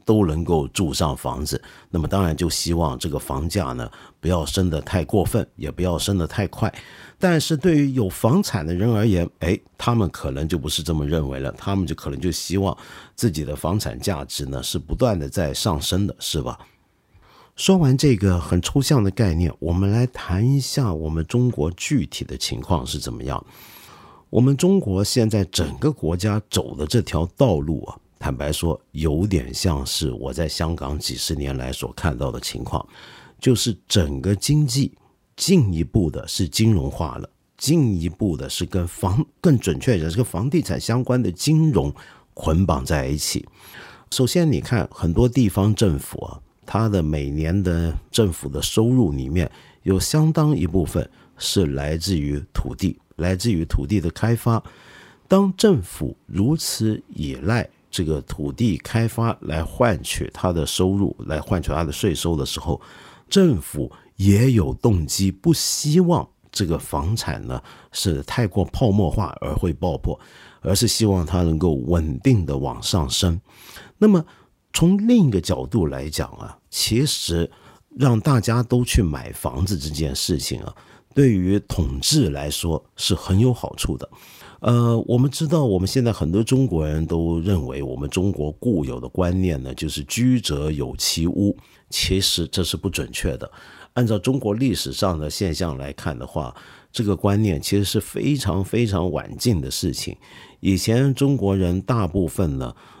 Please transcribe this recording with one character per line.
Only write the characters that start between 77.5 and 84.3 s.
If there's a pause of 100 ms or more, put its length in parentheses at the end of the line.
让
大
家
都
去
买
房
子
这
件
事
情
啊， (380)
对
于
统
治
来
说 (120)
是
很
有
好
处
的。 (520)